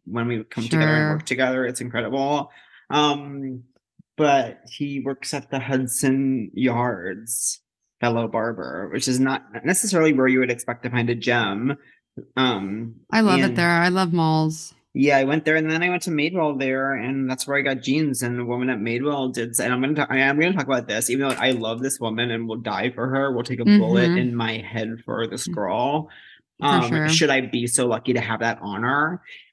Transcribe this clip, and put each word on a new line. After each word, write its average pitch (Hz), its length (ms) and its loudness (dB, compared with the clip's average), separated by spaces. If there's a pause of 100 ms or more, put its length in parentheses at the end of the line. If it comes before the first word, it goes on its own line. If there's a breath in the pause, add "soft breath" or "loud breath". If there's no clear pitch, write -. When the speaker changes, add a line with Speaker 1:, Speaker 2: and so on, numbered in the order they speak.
Speaker 1:
when 117 240 -4
we 113 160 -2
come - 240 -6
together 156 300 4
and 156 100 2
work 151 120 -2
Speaker 2:
Sure. - 60 -12
Speaker 1:
together, 131 380 0
it's 127 160 -4
incredible. 131 680 -2 (400 soft breath)
Um, 143 720 0 (560)
but 139 420 2 (100)
he 143 300 -6
works 135 320 -6
at 139 180 -6
the 139 80 -2
Hudson 131 920 0
Yards 117 1120 -2 (380)
fellow 117 280 0
barber, 95 640 -4
which 123 160 -2
is 127 100 0
not 135 240 0 (220)
necessarily 170 480 2
where 131 160 4
you 127 120 4
would 123 100 0
expect 120 320 -6
to 123 80 -4
find 120 180 0
a 120 60 2
gem. 120 640 0 (580 soft breath)
Um, 113 600 -2 (140)
Speaker 2:
I 220 120 4
love 185 180 6
it 185 60 4
Speaker 1:
and 120 100 0
Speaker 2:
there. 170 140 2
I 170 180 4
love 180 240 2
malls. 156 600 0 (220)
Speaker 1:
Yeah, 139 200 6
I 135 80 6
went 151 200 0
there 156 120 4
and 156 120 2
then 165 140 0
I 180 60 2
went 180 140 -2
to 185 80 -6
Madewell 156 460 0
there, 135 380 0
and 131 340 -2
that's 131 200 -4
where 139 100 0
I 139 40 0
got 135 200 -2
jeans. 135 400 0
And 120 160 -2
the 120 60 -4
woman 123 260 -2
at 120 80 -2
Madewell 127 560 -2
did, 117 240 -4
and 120 140 0
I'm 127 80 2
gonna 139 140 0
ta-, 147 140 0
I 131 100 0
am 139 200 2
gonna 170 140 2
talk 151 140 -2
about 127 200 -2
this, 110 240 -2
even 135 180 0
though 131 60 0
I 127 160 2
love 117 320 -2
this 131 160 -2
woman 117 320 -2
and 117 160 -4
will 113 140 -6
die 110 300 -2
for 123 180 -4
her, 135 240 0
will 120 100 -2
take 127 160 -6
a 120 60 -2
bullet 180 480 6
Speaker 2:
Mm-hmm. 180 60 2
Speaker 1:
in 120 180 0
my 113 220 -2
head 113 460 -6
for 113 220 -4
this - 220 -6
Speaker 2:
Mm. 175 60 -6
Speaker 1:
girl. 123 560 -2 (500 loud breath)
Speaker 2:
For - 60 0
Speaker 1:
Um, 135 160 4
Speaker 2:
sure. 151 260 0
Speaker 1:
should 160 220 4
I 135 100 4
be 120 260 -2
so 123 220 0
lucky 117 240 0
to 117 80 2
have 110 180 -2
that 113 240 -2
honor? 135 580 -2 (320 loud breath)